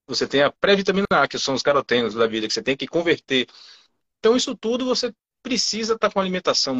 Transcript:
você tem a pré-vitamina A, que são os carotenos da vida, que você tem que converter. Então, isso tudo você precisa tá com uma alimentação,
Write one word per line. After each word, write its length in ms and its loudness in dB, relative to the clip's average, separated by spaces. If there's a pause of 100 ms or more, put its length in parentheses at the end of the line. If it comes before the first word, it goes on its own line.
você 200 -4
tem 160 2
a 80 2
pré-vitamina 600 0
A, 160 4
que 120 -6
são 160 -2
os 80 -4
carotenos 500 0
da 140 2
vida, 200 -2
que 60 -4
você 80 -4
tem 160 -2
que 100 -8
converter. 600 0 (720)
Então, 160 4
isso 200 -2
tudo 300 -2
você 280 -2 (280)
precisa 560 -2
tá 120 0
com 100 -2
uma 40 0
alimentação, 560 -2